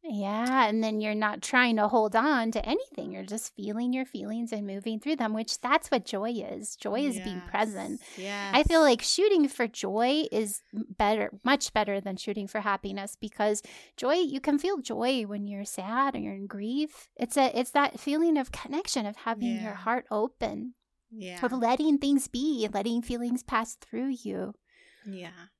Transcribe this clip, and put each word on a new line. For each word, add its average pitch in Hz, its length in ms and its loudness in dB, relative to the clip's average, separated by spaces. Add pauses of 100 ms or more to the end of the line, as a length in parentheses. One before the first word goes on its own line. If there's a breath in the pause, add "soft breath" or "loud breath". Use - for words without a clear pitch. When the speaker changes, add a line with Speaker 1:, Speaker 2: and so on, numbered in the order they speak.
(100)
Speaker 1:
Yeah, 226 580 2
and 220 140 2
then 220 200 0
you're 214 240 0
not 208 160 -2
trying 247 340 4
to 208 120 4
hold 214 280 4
on 247 360 4
to 220 120 -2 (100)
anything. 190 380 -4
You're 190 120 -10 (100)
just - 180 -8
feeling 214 400 -2
your 254 140 0
feelings 226 460 -6
and 208 140 -4
moving 202 340 -4
through 302 160 0
them, 220 180 -2
which 220 260 -4
that's - 300 0
what 247 160 2
joy 214 240 -4
is. 214 460 -6
Joy 214 240 -2
is 269 200 -2
being 185 240 -6
Speaker 2:
Yes. - 60 -14
Speaker 1:
present. 208 500 -2 (160 loud breath)
Speaker 2:
Yes. 196 420 -6
Speaker 1:
I 294 40 6
feel 320 180 6
like 262 220 8
shooting 359 460 4
for 254 180 -2
joy 233 640 0
is 208 320 -2 (100)
m-, 214 140 -6 (100)
better, 214 300 2 (180)
much 269 300 2
better 202 260 2
than 196 160 -6
shooting 202 300 -6
for 214 140 -6
happiness, 202 600 -4
because 214 400 0 (360 loud breath)
joy, 254 180 2 (200)
you 269 60 -2
can 294 180 2
feel 370 200 0
joy 233 480 0
when 202 220 -6
you're 202 180 -8
sad 240 480 -2
or - 60 -6
you're 208 120 -6 (100)
in 202 40 -8
grief. 233 680 -4
It's - 200 -2
a, 269 100 6 (120)
it's 247 140 -2
that - 280 2
feeling 311 380 2
of 262 140 -2
connection, 285 520 -4
of 208 120 -6 (120)
having 226 280 -2
your 214 160 -4
Speaker 2:
Yeah. 185 120 -12
Speaker 1:
heart 233 260 0
open, 220 640 -4 (360)
Speaker 2:
Yeah. 185 340 -8
Speaker 1:
of 233 80 0
letting 262 460 4
things 277 300 2
be, 247 440 0
letting 233 300 0
feelings 240 400 -2
pass 226 320 -2
through 254 480 -6
you. 196 320 -4 (500 soft breath)
Speaker 2:
Yeah. 180 440 -14 (120)